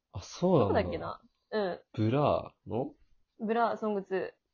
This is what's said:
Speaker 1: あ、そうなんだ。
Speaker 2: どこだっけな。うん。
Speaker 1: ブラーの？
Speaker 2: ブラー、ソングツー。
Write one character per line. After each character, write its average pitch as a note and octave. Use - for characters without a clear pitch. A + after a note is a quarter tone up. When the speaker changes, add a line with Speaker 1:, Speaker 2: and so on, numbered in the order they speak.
Speaker 1:
あ、 F#2
そ F3+
う -
な G#2+
ん -
だ。 -
Speaker 2:
ど D#3+
こ -
だ F2
っ -
け -
な。 -
う G#3+
ん。 F3+
Speaker 1:
ブ A2
ラ C3
ー G2
の？ B2+
Speaker 2:
ブ A3
ラ A3+
ー、 -
ソ G#3+
ン G#3
グ G3
ツ G3
ー。 -